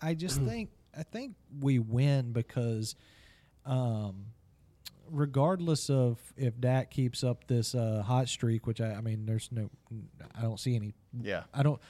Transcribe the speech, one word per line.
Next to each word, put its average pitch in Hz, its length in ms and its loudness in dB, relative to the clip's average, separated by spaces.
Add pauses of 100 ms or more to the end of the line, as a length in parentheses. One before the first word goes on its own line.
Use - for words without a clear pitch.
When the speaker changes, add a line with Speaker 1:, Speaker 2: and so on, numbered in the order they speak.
Speaker 1:
I 160 120 -2
just 160 280 -2
Speaker 2:
<clears throat> 135 40 0
Speaker 1:
think, 226 240 -4 (260)
I 151 60 -8
think 233 320 -10 (260)
we 139 200 4
win 123 540 2
because, 113 640 -2 (720)
um, 110 600 -2 (840)
regardless 151 800 2
of 127 300 4 (180)
if 120 220 0
Dak 127 320 2
keeps 127 320 0
up 120 240 0
this, 120 280 2
uh, 110 300 2
hot 127 240 2
streak, 113 380 0
which 113 120 -2
I, 110 140 0
I 104 80 -8
mean, 110 240 -4
there's 110 260 -2
no, 110 180 -4 (680)
I 110 40 -6
don't 113 180 -2
see 123 160 0
any, 104 180 -2 (260)
Speaker 2:
Yeah. 101 240 -2 (100)
Speaker 1:
I 139 100 2
don't, 147 260 2